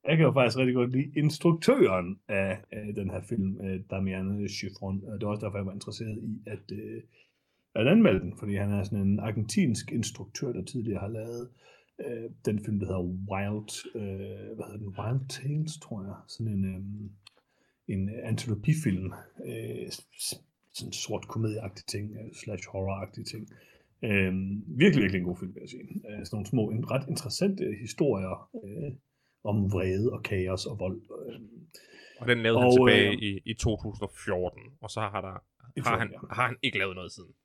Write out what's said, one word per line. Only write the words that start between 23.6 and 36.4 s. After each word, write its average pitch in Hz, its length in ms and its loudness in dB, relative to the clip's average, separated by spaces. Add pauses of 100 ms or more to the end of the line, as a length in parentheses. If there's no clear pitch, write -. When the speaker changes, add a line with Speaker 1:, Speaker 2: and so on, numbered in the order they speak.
Speaker 1:
Øhm, 98 640 2
virkelig, 143 360 6
virkelig 92 160 2
en 87 60 0
god 87 120 -2
film, 92 180 -10
vil - 60 -14
jeg - 80 -16
sige. - 120 -14 (280)
Øh, 104 160 -8
sådan - 60 -14
nogle 104 140 -4
små, 107 240 2
en-, 113 220 -2
ret 131 180 0
interessante 175 720 0
historier, 104 680 0 (140)
øh, 135 280 -8 (540)
om 104 260 2
vrede 95 420 2
og - 100 -8
kaos 92 420 -2
og 104 140 -8
vold. 92 220 -4 (280)
Øh. 113 100 -14 (800)
Speaker 2:
Og 120 80 -4
den 120 100 6
lavede 113 220 6
han 123 80 8
Speaker 1:
Og, 123 60 10
Speaker 2:
tilbage 107 380 10
Speaker 1:
øh, 101 100 0
Speaker 2:
i, 101 240 -2
i 113 80 -4
to 107 300 0
tusind 104 200 -8
og 98 80 -8 (140)
fjorten, 90 360 -2 (200)
og 110 80 -12
så - 100 -6
har 104 220 -2
der, 92 220 -10 (340)
Speaker 1:
I - 20 -4
Speaker 2:
har 117 200 2
han, 113 100 0
Speaker 1:
fjorten, - 200 -14
ja. - 60 -8
Speaker 2:
har 123 120 2